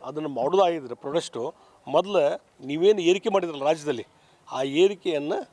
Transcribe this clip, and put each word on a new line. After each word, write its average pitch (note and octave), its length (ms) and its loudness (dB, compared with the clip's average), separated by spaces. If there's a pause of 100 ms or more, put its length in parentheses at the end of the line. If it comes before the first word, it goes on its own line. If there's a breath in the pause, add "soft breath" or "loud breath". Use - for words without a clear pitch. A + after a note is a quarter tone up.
ಅದನ್ನು D3+ 260 -8
ಮಾಡೋದಾಗಿದ್ರೆ C#3+ 680 0
ಪ್ರೊಡಕ್ಟು C#3+ 580 -6 (340 soft breath)
ಮೊದಲು E3+ 540 2 (260)
ನೀವೇನು F3+ 340 4
ಏರಿಕೆ F#3 280 2
ಮಾಡಿದ್ರಲ್ಲ E3+ 360 -2
ರಾಜ್ಯದಲ್ಲಿ, D3 400 -2 (460 soft breath)
ಆ B2+ 120 -4
ಏರಿಕೆಯನ್ನು E3+ 880 0